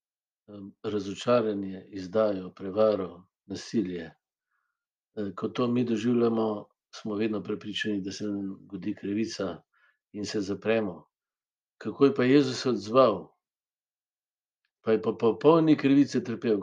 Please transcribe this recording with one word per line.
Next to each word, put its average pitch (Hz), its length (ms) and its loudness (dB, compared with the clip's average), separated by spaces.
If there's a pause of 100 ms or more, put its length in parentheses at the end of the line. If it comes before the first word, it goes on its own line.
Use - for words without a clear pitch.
(480)
em, 104 240 -16 (100)
razočaranje, 101 1080 -2
izdajo, 95 640 -2
prevaro, 95 720 0 (220)
nasilje. 90 640 -6 (1040)
Eh, 101 200 -6
ko 110 120 -6
to 123 200 0
mi 120 160 2
doživljamo, 113 840 0 (240)
smo - 240 -8
vedno 107 280 -2
prepričani, 101 580 -6
da 95 120 -8
se 104 140 -8
nam 101 340 -6
godi 101 340 -8
krivica 101 680 -6 (500)
in 101 140 -8
se 107 140 -4
zapremo. 98 680 -2 (680)
Kako 110 260 2
je 135 100 4
pa 135 100 2
Jezus 127 380 4
se 135 60 -2
odzval? 107 600 2 (1500)
Pa 110 100 0
je 107 100 2
po 107 160 -2
popolni 151 580 4
krivici 139 480 4
trpel, 110 380 -2